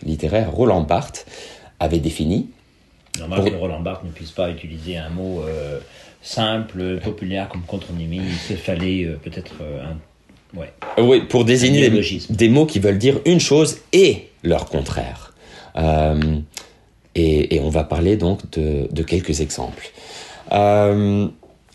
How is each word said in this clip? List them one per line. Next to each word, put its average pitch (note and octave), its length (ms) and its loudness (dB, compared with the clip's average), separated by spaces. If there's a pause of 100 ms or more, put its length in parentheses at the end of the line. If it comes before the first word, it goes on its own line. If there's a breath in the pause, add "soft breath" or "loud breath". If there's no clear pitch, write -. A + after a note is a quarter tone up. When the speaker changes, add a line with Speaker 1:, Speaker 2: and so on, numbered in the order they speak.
Speaker 1:
littéraire D#2+ 480 -2
Roland F#2+ 300 2
Barthes - 440 -4 (540 loud breath)
avait D#2+ 200 0
défini. D#2+ 480 -2 (720)
Speaker 2:
Normal E2+ 220 -4
Speaker 1:
Pour G2+ 100 2
Speaker 2:
que F#2+ 60 -6
Roland E2+ 240 -6
Barthes - 240 -8
ne E2+ 60 -12
puisse D#2+ 220 -16
pas F2+ 180 -4
utiliser E2 480 -12
un D#2 100 -10
mot, F2+ 340 -6
euh, D2 360 -8 (420 loud breath)
simple, A2 840 -4
populaire G2 460 -6
comme F2+ 140 -10
contronyme. E2+ 520 -8
Il F#2 220 -6
se G2 180 -8
fallait, F#2 500 -4
euh, D#2+ 180 -6
peut-être, F2 400 -14
euh, C#2+ 220 -12
un, - 760 -16
ouais. - 140 -14 (260)
Speaker 1:
Oui, A#2+ 240 6
pour A#2+ 220 2
désigner B2+ 340 4
Speaker 2:
Un C#3+ 40 6
Speaker 1:
des, B2+ 80 6
Speaker 2:
néologisme. G2 440 0
Speaker 1:
des A2 140 6
mots C#3+ 180 6
qui B2+ 140 -2
veulent G2+ 180 4
dire C3 260 2
une F3 160 6
chose D3 380 4 (140)
et E3 360 4 (140)
leur E2 240 0
contraire. - 640 -6 (440 loud breath)
Euh, D#2 640 2 (720 loud breath)
et, D#2 400 2
et D2+ 60 2
on D2+ 100 0
va D#2 140 0
parler F2 320 2
donc F#2 340 -2
de, D2+ 400 -2
de D#2+ 140 -4
quelques D#2+ 360 -2
exemples. - 480 -8 (640 loud breath)
Euh, G2+ 760 4 (460)